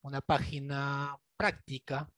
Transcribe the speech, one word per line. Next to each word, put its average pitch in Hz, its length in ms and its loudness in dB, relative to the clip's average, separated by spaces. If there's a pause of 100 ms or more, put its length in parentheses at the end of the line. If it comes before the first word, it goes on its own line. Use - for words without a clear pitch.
una 139 200 -4
página 139 960 0 (200)
práctica 143 800 -2